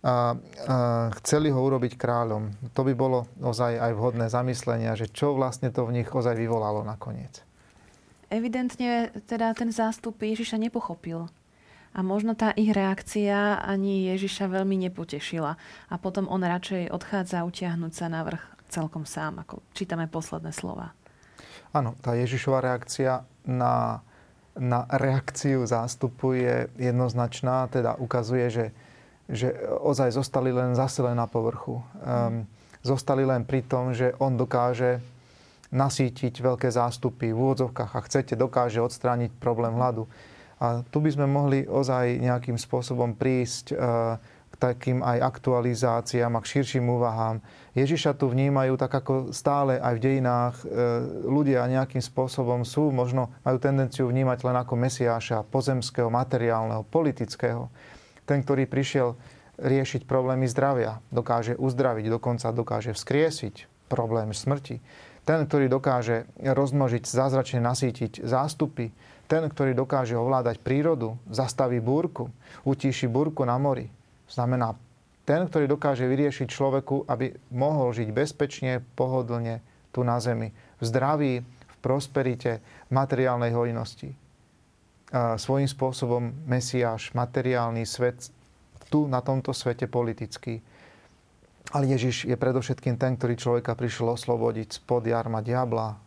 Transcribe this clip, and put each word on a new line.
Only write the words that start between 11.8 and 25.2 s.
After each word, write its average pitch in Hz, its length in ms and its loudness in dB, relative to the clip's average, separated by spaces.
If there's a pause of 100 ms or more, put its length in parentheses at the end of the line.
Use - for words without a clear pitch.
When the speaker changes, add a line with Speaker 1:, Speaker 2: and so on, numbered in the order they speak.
Speaker 2:
A - 80 -4
možno 208 320 0
tá 220 220 2
ich 214 180 4
reakcia 202 880 0
ani 196 480 0
Ježiša 190 400 -2
veľmi 190 240 0 (140)
nepotešila. 160 640 -6 (360)
A 180 120 -6
potom 190 260 -2
on 185 160 -2
radšej 180 480 -2
odchádza 180 560 -4
utiahnuť 170 480 -4
sa 165 160 -6
na 160 160 -4
vrch - 160 -8 (300)
celkom 160 340 -6
sám, 156 400 -8
ako - 240 -14
čítame 165 400 -4
posledné 160 400 -8
slova. - 400 -10 (800)
Speaker 1:
Áno, 123 320 0
tá 120 160 0
Ježišova 131 420 0
reakcia 127 640 0 (240)
na, 123 560 0 (560)
na 123 320 0
reakciu 135 720 0